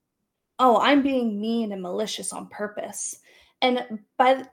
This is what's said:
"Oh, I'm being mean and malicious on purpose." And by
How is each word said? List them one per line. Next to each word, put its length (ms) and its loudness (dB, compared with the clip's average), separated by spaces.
"Oh, 200 6
I'm 240 4
being 380 0
mean 320 -2
and 80 -8
malicious 540 -6
on 140 -12
purpose." 680 -10
And 380 -2
by 340 4